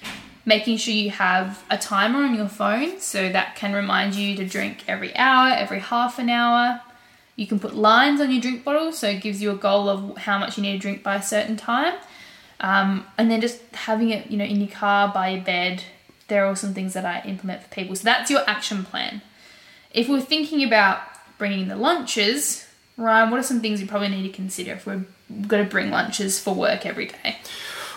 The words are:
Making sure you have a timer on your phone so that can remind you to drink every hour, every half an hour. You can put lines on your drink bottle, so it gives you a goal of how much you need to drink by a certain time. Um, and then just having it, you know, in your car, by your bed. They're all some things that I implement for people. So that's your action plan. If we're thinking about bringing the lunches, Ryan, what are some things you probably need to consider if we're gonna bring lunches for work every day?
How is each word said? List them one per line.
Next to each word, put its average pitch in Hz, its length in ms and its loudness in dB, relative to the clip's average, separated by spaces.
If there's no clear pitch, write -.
Making 220 300 4
sure 220 160 -2
you 208 180 0
have 190 600 0
a 208 60 0
timer 214 460 0
on 254 120 2
your 214 120 -2
phone 233 520 -2
so 190 300 -2
that - 260 -2
can 202 180 -4
remind 196 420 0
you 202 200 -2
to 190 100 -4
drink - 420 -6
every 190 280 -6
hour, 262 340 6
every 196 300 0
half 240 400 -2
an 240 100 0
hour. 240 520 2
You 214 120 -6
can 208 120 0
put 202 160 -6
lines 247 460 6
on 269 100 2
your 254 100 2
drink 247 220 -4
bottle, 311 300 0
so 233 160 -2
it 190 120 -2
gives 208 200 -4
you 208 100 0
a 196 40 -2
goal 202 340 2
of 196 300 -4
how 202 180 0
much 202 200 -4
you 208 60 -2
need 202 100 -2
to 196 40 -4
drink 196 260 -6
by 202 120 -2
a 202 80 -4
certain 214 340 0
time. 294 360 0
Um, 196 440 2
and 226 120 6
then 226 120 2
just 240 160 -2
having 226 380 0
it, 208 200 -4
you 214 60 -2
know, 202 80 0
in 202 160 0
your 202 80 -2
car, 202 440 2
by 190 160 2
your 190 120 -2
bed. 185 420 -2
They're 202 180 4
all 196 100 2
some 196 180 -4
things 185 200 -4
that 185 120 -4
I 175 220 -4
implement 190 360 -8
for - 60 -20
people. 185 260 -8
So 190 80 -8
that's 247 280 2
your 277 160 2
action 196 380 -2
plan. - 360 -8
If 233 140 2
we're 277 140 2
thinking 302 420 0
about 214 360 4
bringing 196 300 -2
the 190 80 -6
lunches, 247 880 0
Ryan, 226 340 6
what 247 100 2
are - 20 -2
some 247 160 0
things 214 220 -2
you 196 60 -6
probably 202 200 0
need 196 160 -2
to 190 100 -4
consider 185 400 -8
if 190 120 -12
we're 196 180 -6
gonna 202 180 2
bring 196 260 -2
lunches 196 480 -2
for 196 160 -2
work 185 300 0
every - 220 -6
day? - 300 -8